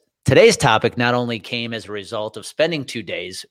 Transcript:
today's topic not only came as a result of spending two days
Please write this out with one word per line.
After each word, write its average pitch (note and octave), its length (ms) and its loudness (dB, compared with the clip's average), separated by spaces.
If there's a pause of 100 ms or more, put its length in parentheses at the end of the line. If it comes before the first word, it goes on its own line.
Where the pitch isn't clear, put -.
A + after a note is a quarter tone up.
(260)
today's F#3+ 320 6
topic A2+ 400 2
not B2 160 0
only A#2+ 260 -4
came A#2 340 -10
as G#2 120 -10
a G2 60 -14
result G#2+ 440 -8
of G#2 100 -14
spending D#3 380 -2
two A2+ 200 -8
days F2+ 460 -10